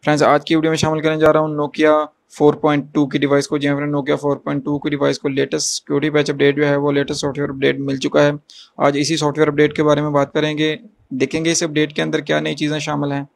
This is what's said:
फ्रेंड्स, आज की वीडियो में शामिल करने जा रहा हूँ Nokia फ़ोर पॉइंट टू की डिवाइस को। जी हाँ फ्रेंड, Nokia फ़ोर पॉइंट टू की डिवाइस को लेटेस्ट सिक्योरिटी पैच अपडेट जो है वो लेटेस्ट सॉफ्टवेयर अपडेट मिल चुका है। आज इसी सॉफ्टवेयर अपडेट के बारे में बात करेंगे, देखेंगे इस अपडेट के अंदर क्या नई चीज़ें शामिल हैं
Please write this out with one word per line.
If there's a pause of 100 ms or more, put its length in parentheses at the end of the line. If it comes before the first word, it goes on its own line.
फ्रेंड्स,
आज
की
वीडियो
में
शामिल
करने
जा
रहा
हूँ
Nokia (400)
फ़ोर
पॉइंट
टू
की
डिवाइस
को।
जी
हाँ
फ्रेंड,
Nokia
फ़ोर
पॉइंट
टू
की
डिवाइस
को
लेटेस्ट
सिक्योरिटी
पैच
अपडेट
जो
है
वो
लेटेस्ट
सॉफ्टवेयर
अपडेट
मिल
चुका
है। (420)
आज
इसी
सॉफ्टवेयर
अपडेट
के
बारे
में
बात
करेंगे, (360)
देखेंगे
इस
अपडेट
के
अंदर
क्या
नई
चीज़ें
शामिल
हैं